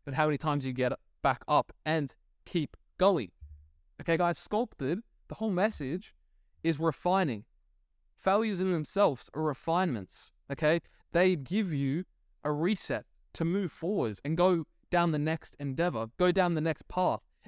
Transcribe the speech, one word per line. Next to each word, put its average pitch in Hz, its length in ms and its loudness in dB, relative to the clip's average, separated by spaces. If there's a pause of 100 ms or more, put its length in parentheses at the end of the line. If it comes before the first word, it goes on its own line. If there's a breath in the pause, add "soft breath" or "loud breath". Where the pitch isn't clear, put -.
but 135 80 -8
how 151 100 2
many 151 140 2
times 147 260 -2
you 131 80 -2
get 127 200 0 (280)
back 139 260 0
up 147 240 2 (140)
and 156 300 -2 (320)
keep - 300 -4 (200)
going. 175 340 4 (720)
Okay, 165 160 2
guys, 175 220 0
Sculpted, 214 640 -2 (280)
the - 60 -12
whole 220 160 -4
message 180 640 -2 (500)
is 156 160 0
refining. 165 640 0 (720)
Failures 202 440 0
in 190 100 2
themselves 160 600 0
are 156 80 -4
refinements, 156 920 -2 (200)
okay? 160 280 2 (320 soft breath)
They 185 240 4
give 175 360 -2
you 139 320 -2 (400)
a 151 80 0
reset 151 520 -2 (300)
to 165 100 -2
move 180 280 -2
forwards 165 520 -4
and 156 120 -2
go 180 280 2 (260)
down 175 220 2
the 151 60 0
next 156 400 -4
endeavor, 139 480 -2 (120)
go 180 120 6
down 175 240 2
the 156 60 0
next 156 280 -2
path, 160 320 0 (280 loud breath)